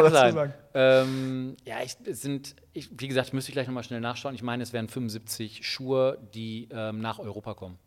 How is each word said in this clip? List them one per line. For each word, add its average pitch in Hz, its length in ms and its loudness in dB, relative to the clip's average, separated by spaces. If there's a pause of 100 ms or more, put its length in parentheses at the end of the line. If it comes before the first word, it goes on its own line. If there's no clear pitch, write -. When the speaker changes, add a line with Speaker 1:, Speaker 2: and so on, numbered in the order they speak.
Speaker 1:
mag - 20 12
Speaker 2:
dazu 156 120 10
Speaker 1:
sein. 131 180 8
Speaker 2:
sagen. 143 200 -2 (180)
Speaker 1:
Ähm, 131 840 2 (100)
ja, 110 180 -10
ich, - 120 -12 (100)
es 147 160 -8
sind, 139 340 -8 (160)
ich, 156 240 -14
wie 131 120 -10
gesagt, 127 260 0
müsste 135 160 -6
ich - 40 -12
gleich 135 120 -2
noch 127 80 -6
mal 123 80 -6
schnell 117 180 -8
nachschauen. 123 340 -6
Ich 110 80 -14
meine, 123 200 -4
es 113 100 -12
wären 113 160 -4
fünfundsiebzig 110 760 -10
Schuhe, 131 500 0 (160)
die, 113 400 -10
ähm, 110 280 -6
nach 110 180 -6
Europa 104 340 -10
kommen. 92 340 -14